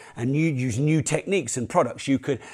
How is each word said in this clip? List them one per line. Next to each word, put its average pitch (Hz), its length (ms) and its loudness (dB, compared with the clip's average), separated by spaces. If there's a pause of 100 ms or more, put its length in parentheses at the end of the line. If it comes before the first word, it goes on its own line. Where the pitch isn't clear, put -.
(160)
and 123 180 -2
you 160 160 2
use 127 300 -2
new 151 220 4
techniques 151 560 -2
and 120 100 -4
products. 127 400 0
You 135 120 4
could 131 200 -2 (140)